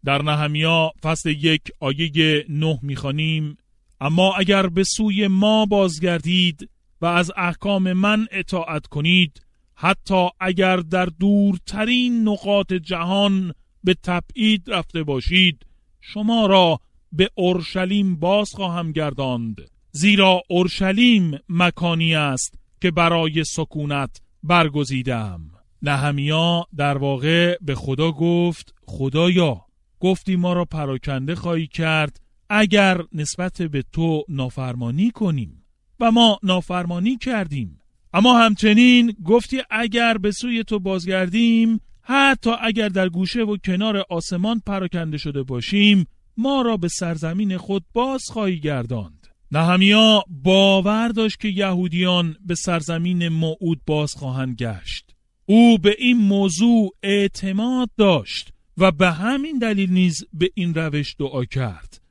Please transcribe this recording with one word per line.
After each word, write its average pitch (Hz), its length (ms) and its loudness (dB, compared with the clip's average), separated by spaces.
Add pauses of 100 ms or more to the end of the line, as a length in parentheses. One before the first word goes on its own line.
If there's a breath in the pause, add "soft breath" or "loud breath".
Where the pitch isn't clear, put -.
در 139 160 0
نهمیا 151 680 0 (120)
فصل 160 260 -2
یک 151 320 0 (180)
آیه 151 720 0
نه 151 320 -2
می‌خوانیم: 147 760 -4 (440)
«اما 180 340 2
اگر 196 320 2
به 180 160 0
سوی 208 440 0
ما 208 380 2
بازگردید 175 1040 0 (320)
و 165 40 -4
از 175 320 0
احکام 185 560 -2
من 214 380 0
اطاعت 165 560 -6
کنید، 165 540 2 (340)
حتی 185 520 0 (120)
اگر 185 380 0
در 180 280 -2
دورترین 202 1200 0
نقاط 202 440 -2
جهان 185 800 -2 (300)
به 185 100 2 (100)
تبعید 185 640 -2
رفته 165 360 -4
باشید، 156 600 0 (360)
شما 220 440 -2
را 185 340 4 (320)
به 185 240 0
اورشلیم 185 800 0
باز 190 340 0
خواهم 175 420 -6
گرداند، 131 680 -4 (300)
زیرا 190 580 4
اورشلیم 190 880 2 (100)
مکانی 170 680 0
است 143 380 -4 (280)
که 180 100 0
برای 165 520 0
سکونت 147 760 -6 (220)
برگزیدم.» 131 1000 0 (400)
نهمیا 147 840 0 (100)
در 143 200 -2
واقع 156 640 0
به 143 140 -4
خدا 143 360 -2
گفت: 170 640 -2 (120)
«خدایا، 151 760 0 (380)
گفتی 185 360 -2
ما 175 180 0
را 175 120 -2
پراکنده 139 680 -6
خواهی 165 320 -4
کرد 156 520 -2 (320)
اگر 202 500 4 (120)
نسبت 180 480 -6
به 147 220 -4 (100)
تو 160 360 -2
نافرمانی 131 840 -2
کنیم 143 520 -4 (360)
و 233 120 4
ما 226 320 6
نافرمانی 180 760 -2
کردیم، 147 600 -6 (340)
اما 240 260 4
همچنین 226 760 4 (100)
گفتی 240 440 0
اگر 226 480 -2
به 208 140 -2
سوی 233 320 -4
تو 208 160 -4
بازگردیم، 190 1000 0 (220)
حتی 269 480 0 (120)
اگر 220 280 -2
در 185 200 0
گوشه 185 340 -2
و 208 140 -2
کنار 196 520 -2
آسمان 185 560 -4
پراکنده 170 520 -6
شده 139 260 -6
باشیم، 185 640 4 (320)
ما 269 240 0
را 233 160 -2
به 175 100 -4
سرزمین 170 680 -4
خود 196 360 -6
باز 262 380 -2
خواهی 190 280 -4
گرداند.» 120 680 -6 (240)
نهمیا 196 720 4 (200)
باور 196 640 4
داشت 220 320 -2
که 214 80 -4
یهودیان 180 880 -2 (100)
به 175 100 -4
سرزمین 170 720 -2
موعود 160 560 -2
باز 151 280 -2
خواهند 131 420 -6
گشت. 110 600 -10 (300)
او 233 320 8
به 202 220 2
این 247 180 4
موضوع 202 840 2
اعتماد 202 920 -2
داشت 180 520 2 (280)
و 185 140 4
به 170 200 2
همین 269 480 -4
دلیل 202 320 0
نیز 180 420 2
به 165 200 0
این 175 200 -4
روش 151 460 -4
دعا 131 260 -4
کرد. - 640 -8